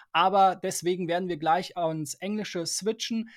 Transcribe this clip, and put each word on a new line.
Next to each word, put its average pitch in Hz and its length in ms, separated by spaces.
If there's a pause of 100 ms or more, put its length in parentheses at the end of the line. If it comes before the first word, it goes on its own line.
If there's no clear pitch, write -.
(140)
aber 190 420
deswegen 180 540
werden 180 180
wir 175 80
gleich 165 400
ans 160 380
Englische 190 520
switchen. 226 720